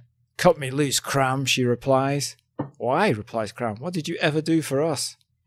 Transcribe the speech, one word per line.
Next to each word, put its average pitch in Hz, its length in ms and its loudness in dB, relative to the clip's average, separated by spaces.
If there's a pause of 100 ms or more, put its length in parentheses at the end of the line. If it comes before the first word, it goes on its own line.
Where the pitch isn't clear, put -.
(360)
"Cut 170 220 4
me 135 120 -6
loose, 139 300 0
Cram," 135 440 0
she 127 200 2
replies. 131 720 0 (420)
"Why?" 147 320 2
replies 107 420 -4
Cram. 113 240 -4
"What 160 180 -8
did 160 140 -4
you 170 120 -4
ever 156 200 2
do 160 220 2
for 139 200 0
us?" 156 340 -4 (300)